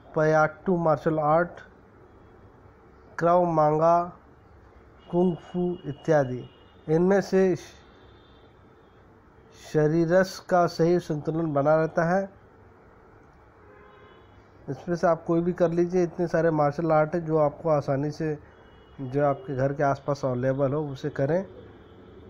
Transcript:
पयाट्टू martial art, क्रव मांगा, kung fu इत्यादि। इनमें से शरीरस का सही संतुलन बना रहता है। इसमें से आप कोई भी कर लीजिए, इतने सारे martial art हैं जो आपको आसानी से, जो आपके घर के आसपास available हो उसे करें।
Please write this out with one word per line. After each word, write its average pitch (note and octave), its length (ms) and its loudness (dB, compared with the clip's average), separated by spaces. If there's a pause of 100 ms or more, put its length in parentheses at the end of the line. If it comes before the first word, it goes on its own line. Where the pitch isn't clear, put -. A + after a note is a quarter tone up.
(160)
पयाट्टू D#3 640 2
martial D#3 400 0
art, D#3+ 400 0 (1600)
क्रव F3 300 4
मांगा, D#3+ 520 4 (1080)
kung F3 360 2
fu F3+ 420 -6
इत्यादि। C3 640 -2 (400)
इनमें F3+ 360 2
से F#3+ 320 0 (2000)
शरीरस E3 880 0
का F3 260 2
सही E3+ 320 2
संतुलन D#3+ 540 -4
बना C#3+ 220 2
रहता D#3+ 300 0
है। F#3 180 0 (2500)
इसमें E3+ 280 -6
से E3 120 0
आप C3 180 0
कोई E3+ 160 0
भी F3 120 -2
कर F3 180 2
लीजिए, F3 320 0
इतने E3+ 240 -2
सारे E3 240 0
martial D3+ 400 0
art D#3 240 2
हैं E3+ 100 -4
जो D#3 120 0
आपको D3+ 320 0
आसानी C#3+ 420 0
से, D#3 260 -6 (640)
जो C3+ 240 -2
आपके C#3 300 -4
घर C3+ 180 0
के D3 100 -2
आसपास C#3 420 -2
available C3 480 0
हो D3+ 100 -2
उसे C#3 280 -8
करें। D#3+ 340 -2 (840)